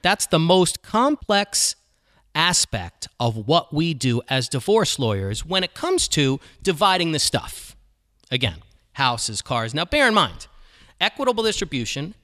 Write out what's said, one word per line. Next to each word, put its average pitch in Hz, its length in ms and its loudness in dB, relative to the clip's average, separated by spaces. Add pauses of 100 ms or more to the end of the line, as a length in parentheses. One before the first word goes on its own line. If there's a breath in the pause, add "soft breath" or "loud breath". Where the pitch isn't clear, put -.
That's 190 240 0
the 170 100 2
most 175 460 4
complex 214 920 0 (600)
aspect 151 720 -2 (120)
of 113 280 -2
what 165 260 0
we 160 220 0
do 123 340 0
as 131 180 0
divorce 196 520 0
lawyers 101 440 -2
when 185 200 -2
it - 100 -8
comes 359 360 -2
to 135 300 0 (220 loud breath)
dividing 180 500 2
the 151 60 -2
stuff. - 580 -4 (540)
Again, 123 280 -2 (360)
houses, 120 480 -2
cars. 117 320 -4
Now, 151 100 -4
bear 285 240 2
in 220 60 4
mind, - 320 2 (560 soft breath)
equitable 226 420 0
distribution 156 680 -4 (100)